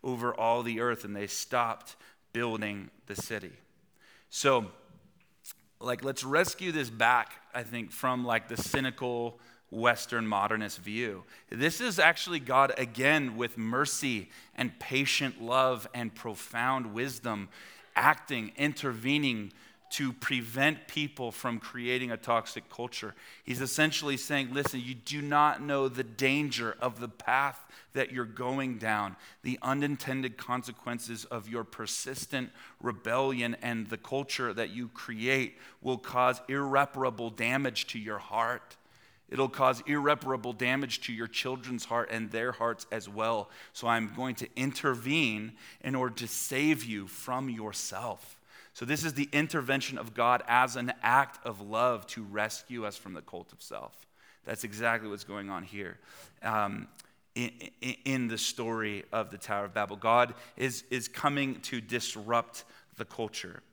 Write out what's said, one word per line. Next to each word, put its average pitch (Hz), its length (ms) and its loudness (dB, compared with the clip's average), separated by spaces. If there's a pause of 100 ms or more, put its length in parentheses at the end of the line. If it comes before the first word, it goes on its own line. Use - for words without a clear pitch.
over 120 320 0
all 117 300 4
the 113 160 -2
earth, 120 240 0
and 104 100 -6
they 101 140 -4
stopped - 680 -2 (380)
building 107 580 -2 (160)
the 101 80 -8
city. 98 380 -6 (760)
So, 120 440 4 (1040)
like, 117 240 -2
let's 131 220 -4
rescue 175 480 2
this 143 180 0
back, 113 500 4 (140)
I 120 80 -4
think, 110 300 -6
from, 127 320 0
like, 117 240 2
the 117 80 -4
cynical 123 800 -2 (320)
Western 113 560 4
modernist 107 540 2
view. 104 440 -4 (240)
This 156 320 0
is 226 180 -2
actually 165 420 6
God, 131 360 6
again, 131 600 2
with 117 200 -2
mercy 120 720 0 (260)
and 123 240 -4
patient 135 640 0
love 120 540 2
and 120 200 -4
profound 117 760 -2
wisdom, 113 560 -4 (480)
acting, 131 600 4
intervening 131 960 0 (380)
to 135 220 -2
prevent 131 760 0
people 143 440 -2
from 120 260 0
creating 123 520 -2
a 113 60 -2
toxic 113 540 0
culture. 120 440 -8 (300)
He's 123 160 -2
essentially 143 560 2
saying, 135 360 0
"Listen, 135 280 0
you 123 140 -6
do 143 280 -6
not 147 400 6
know 139 260 2
the 127 160 -2
danger 123 760 2
of 117 200 -2
the 120 80 -8
path 131 520 0 (340)
that 131 160 0
you're 127 140 -4
going 127 540 -2
down. 104 380 0 (260)
The 127 180 -2
unintended 135 760 0
consequences 120 880 -6
of 113 200 -6
your 113 180 -4
persistent - 880 -6 (280)
rebellion 120 760 0
and 113 320 -4
the 110 100 -6
culture 135 560 -2
that 104 160 -2
you 117 180 -8
create 120 680 -2 (240)
will 127 160 0
cause 123 500 2
irreparable 135 800 2
damage 120 600 0
to 120 100 -8
your 107 200 -6
heart. 113 580 -2 (520)
It'll 131 220 2
cause 131 360 4
irreparable 131 680 2
damage 127 480 0
to 123 100 -6
your 113 140 -4
children's 127 600 -4
heart 117 240 0
and 113 200 -4
their 117 220 -2
hearts 117 380 -2
as 101 200 -6
well. 110 400 0 (240)
So 120 140 -2
I'm 113 260 2
going 127 220 -4
to 120 200 -8
intervene 127 960 0 (300)
in 131 120 -2
order 127 200 0
to 117 140 -6
save 143 560 2
you 104 240 -6
from 131 420 -4
yourself." 107 880 -6 (360)
So 127 120 -8
this 147 180 0
is 156 80 0
the 139 200 0
intervention 139 640 0
of 113 160 -8
God 120 340 4
as 120 280 4
an 123 260 -2
act 127 440 4
of 104 140 -6
love 110 480 2
to - 140 -10
rescue 107 640 -4
us 101 100 -6
from 95 160 -12
the 80 80 -10
cult - 320 -14
of - 80 -20
self. - 460 -12 (400)
That's - 180 -6
exactly 110 460 0
what's 101 140 -8
going 98 260 -8
on 92 120 -6
here, 98 360 -10 (440)
um, 107 460 0 (460)
in, 120 180 -2 (300)
in, 123 140 -6 (100)
in 127 220 2
the 110 100 -2
story 110 720 -2
of 104 180 0
the 98 60 -12
Tower 101 300 -2
of 92 80 -12
Babel. 104 220 0
God 120 380 6 (220)
is, 127 320 -2
is 123 180 -2
coming 143 560 0
to 120 200 -4
disrupt 117 840 -2 (320)
the 113 80 -6
culture. - 580 -6 (100)